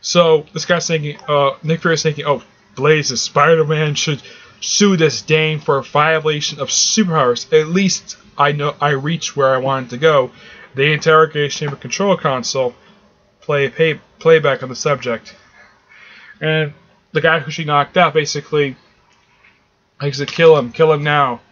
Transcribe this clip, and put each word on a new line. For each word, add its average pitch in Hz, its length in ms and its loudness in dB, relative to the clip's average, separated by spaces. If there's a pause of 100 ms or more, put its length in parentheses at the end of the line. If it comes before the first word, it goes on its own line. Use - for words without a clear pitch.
so 160 500 2
this - 120 -8
guy's 170 200 0
thinking, 147 320 -4 (100)
uh, 143 240 2 (120)
Nick 160 180 -2
Fury's 165 220 -2
thinking, 147 240 -4
"Oh, 135 160 -8 (320)
blazes, 143 460 0
Spider-Man 151 720 0
should 143 260 -4 (380)
sue 196 380 2
this 151 260 0
dame 156 360 0
for 143 180 0
a 135 60 -4
violation 151 760 -2
of 135 80 -6
superpowers. 156 840 0
At 156 180 2
least 185 480 -2 (200)
I 143 140 2
know 147 280 -4
I 143 120 0
reached 151 440 -4
where 135 200 2
I - 20 0
wanted 131 340 -4
to 123 60 -10
go." 139 340 2 (440)
The 143 160 0
interrogation 151 760 0
chamber 143 100 -10
control 190 400 -2
console 131 580 -4 (680)
play, 143 280 -2
pay, 160 300 0 (200)
playback 151 420 2
on 127 80 -10
the 123 60 -12
subject. 123 600 -6 (1080)
And 156 320 -2 (400)
the 151 80 -2
guy 165 180 2
who 151 120 -12
she 165 120 -10
knocked 147 320 0
out 170 180 2
basically 147 640 -2 (1300)
likes 143 160 -4
to 143 80 -6
kill 160 320 6
him, 120 160 -4
"Kill 160 180 2
him 147 120 0
now." 143 360 0 (120)